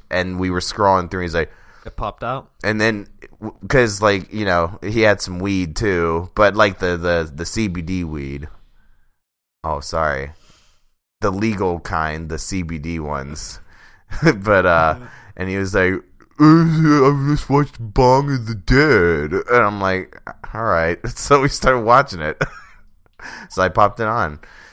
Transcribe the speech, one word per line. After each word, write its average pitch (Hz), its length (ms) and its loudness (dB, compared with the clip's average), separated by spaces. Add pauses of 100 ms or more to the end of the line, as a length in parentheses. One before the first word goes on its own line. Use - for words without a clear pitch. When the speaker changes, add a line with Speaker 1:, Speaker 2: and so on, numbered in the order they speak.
(120)
Speaker 1:
And 90 280 -2
we 92 120 0
were 90 80 -2
scrolling 95 500 0
through, 92 140 -6
he's 82 100 -6
like, 80 180 -2 (340)
Speaker 2:
It 113 100 -16
popped 107 280 -8
out? 127 280 -8 (120)
Speaker 1:
And 107 160 -2
then, 107 280 -2 (320)
w-, 107 180 -14 (100)
'cause, 110 360 2
like, 101 280 0
you 107 140 -6
know, 87 380 0
he 110 180 -2
had 104 200 4
some 90 180 -8
weed, 92 360 -2
too. 87 600 -2
But, 101 200 4
like, 107 220 4
the, 87 200 -2
the, 85 360 -2
the 80 140 -8
C 110 200 -2
B 87 140 -6
D 87 220 -6
weed. 71 440 -8 (1160)
Oh, 78 160 -4
sorry. 73 520 -4 (920)
The 104 100 0
legal 95 480 -2
kind, 80 500 -6
the 78 80 -8
C 95 240 -6
B 82 160 -8
D 80 220 -8
ones. 73 680 -10
<laughs> - 560 -12
But, 101 460 2
uh, 80 300 4
Speaker 2:
Mm-hmm. - 80 -18 (320)
Speaker 1:
and 92 120 -6
he 95 80 -4
was 95 160 -4
like, 92 200 2 (460)
"Uh, 147 40 6
I 151 840 4
just 147 200 -2
watched 139 300 0
Bong 127 540 4
of 120 120 -4
the 113 100 -6
Dead." 90 760 4 (180)
And 120 160 4
I'm 101 160 -2
like, 92 400 -4 (320)
"All 110 100 -6
right." 85 440 0
<laughs> - 20 -4
So - 320 2
we 143 80 2
started 131 320 0
watching 117 400 2
it. 78 160 -4 (100)
<laughs> - 40 -16 (1000)
So 92 100 -2
I 92 80 4
popped 104 300 2
it 110 80 -2
on. 98 320 -2 (340)